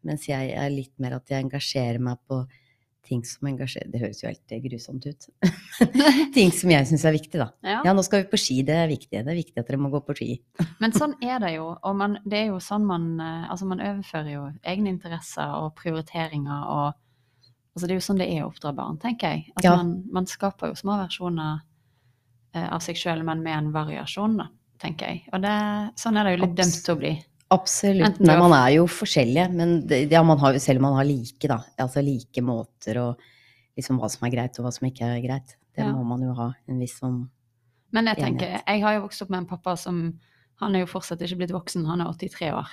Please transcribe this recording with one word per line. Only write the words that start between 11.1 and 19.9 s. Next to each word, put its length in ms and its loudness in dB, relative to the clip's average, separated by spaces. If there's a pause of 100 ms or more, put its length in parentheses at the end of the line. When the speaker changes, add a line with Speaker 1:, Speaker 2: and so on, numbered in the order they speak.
Speaker 2:
er 160 -4
det 160 -2
jo, 260 -8
og 140 -2
man, 320 -2
det 160 0
er 40 0
jo 120 -4
sånn 260 -2
man, 360 -2
eh, 280 -8
altså, 160 -6
man 140 -4
overfører 540 -6
jo 100 -8 (220)
egne 240 -2
interesser 680 -8
og 200 -6
prioriteringer, 920 -6
og, 260 -2 (840)
altså, 120 -6
det 40 0
er 80 0
jo 80 -6
sånn 140 2
det 100 -2
er 140 -2
å 40 -6
oppdra 260 -8
barn, 220 -6
tenker 380 -4
jeg. 100 -6 (120)
At 60 -4
Speaker 1:
Ja. 120 8
Speaker 2:
man, 360 0